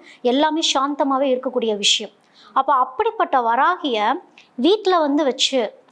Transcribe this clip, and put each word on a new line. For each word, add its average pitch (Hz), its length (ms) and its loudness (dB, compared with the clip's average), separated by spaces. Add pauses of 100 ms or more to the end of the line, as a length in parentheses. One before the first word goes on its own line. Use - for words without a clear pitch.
(220)
எல்லாமே 302 400 0 (120)
சாந்தமாவே 277 540 0
இருக்கக்கூடிய 240 500 -2
விஷயம். 202 360 -2 (400)
அப்ப 277 200 0
அப்படிப்பட்ட 320 680 0
வராகிய 254 800 0 (360)
வீட்ல 370 440 2
வந்து 302 240 2
வச்சு 254 500 -2 (180)